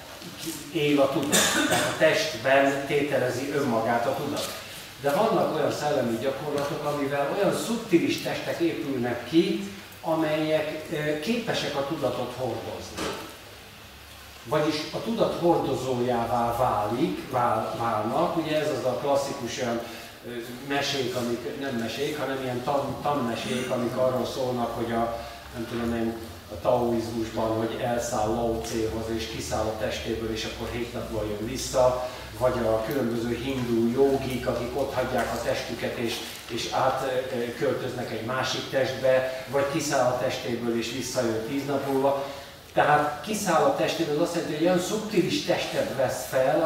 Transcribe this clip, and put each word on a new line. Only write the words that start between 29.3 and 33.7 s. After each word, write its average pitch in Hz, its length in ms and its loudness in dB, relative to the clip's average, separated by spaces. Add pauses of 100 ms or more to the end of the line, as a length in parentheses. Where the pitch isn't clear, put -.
kiszáll 110 300 -2
a 110 160 -2
testéből, 110 520 -2
és 110 120 -4
akkor 117 280 -6
hét 117 200 -4
nap 110 180 -6
múlva 107 160 -2
jön 107 220 -4
vissza, 127 600 2 (300)
vagy 120 200 4
a 110 280 2
különböző 117 560 0
hindu 120 480 2